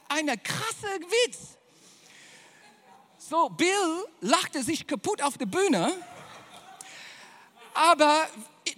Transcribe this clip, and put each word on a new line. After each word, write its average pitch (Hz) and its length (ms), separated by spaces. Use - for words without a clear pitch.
eine 285 300
krasse 415 600
Witz. 392 580
So, 320 320
Bill 349 560
lachte 302 420
sich 269 240
kaputt 302 360
auf 277 160
der 254 80
Bühne, 262 480
aber 302 540